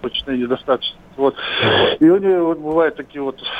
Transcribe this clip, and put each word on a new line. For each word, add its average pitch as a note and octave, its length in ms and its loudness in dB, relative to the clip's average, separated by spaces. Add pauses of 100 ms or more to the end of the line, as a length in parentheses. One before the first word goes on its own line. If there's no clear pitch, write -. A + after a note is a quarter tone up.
почечной B2+ 360 -6
недостаточности. B2 640 -4 (160)
Вот. C3+ 200 0 (680)
И D#3+ 80 8
у F#3 80 6
неё F#3 280 2
вот E3 140 -2
бывают D#3 380 0
такие C#3+ 240 -10
вот C3+ 200 -6 (180)